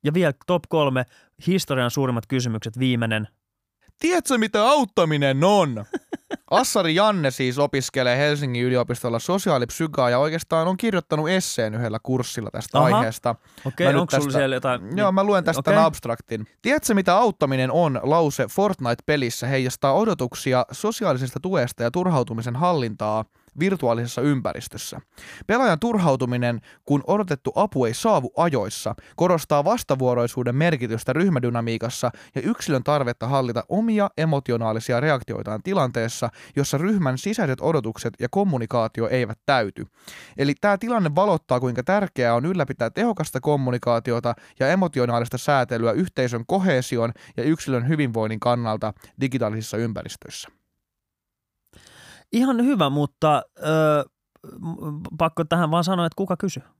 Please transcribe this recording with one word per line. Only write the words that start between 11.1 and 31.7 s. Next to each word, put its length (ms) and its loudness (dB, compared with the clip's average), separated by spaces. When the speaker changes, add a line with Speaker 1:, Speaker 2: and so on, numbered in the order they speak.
Speaker 2:
esseen 460 -2
yhdellä 280 -4
kurssilla 480 -4
tästä 280 -4
Speaker 1:
Aha. 60 6
Speaker 2:
aiheesta. 380 -2
Speaker 1:
Okei, 220 0
Speaker 2:
Mä 60 4
nyt 80 4
Speaker 1:
onks 120 -2
sulla 120 2
Speaker 2:
tästä 140 0
Speaker 1:
siellä 160 0
jotain? 420 -4
Speaker 2:
Joo, 140 2
mä 120 2
luen 200 2
tästä 160 0
Speaker 1:
Okei. 140 2
Speaker 2:
tämän 120 6
abstraktin. 600 -4
"Tiedätkö, 320 2
mitä 240 4
auttaminen 540 2
on?" 320 2
Lause 440 2
Fortnite-pelissä 1000 -2
heijastaa 460 0
odotuksia 800 0
sosiaalisesta 680 -2
tuesta 440 -2
ja 80 0
turhautumisen 640 0
hallintaa 680 -2
virtuaalisessa 640 0
ympäristössä. 800 -4
Pelaajan 320 2
turhautuminen, 840 0
kun 220 0
odotettu 480 -2
apu 300 2
ei 80 -2
saavu 440 0
ajoissa, 580 -2
korostaa 500 2
vastavuoroisuuden 920 0
merkitystä 580 0
ryhmädynamiikassa 1000 0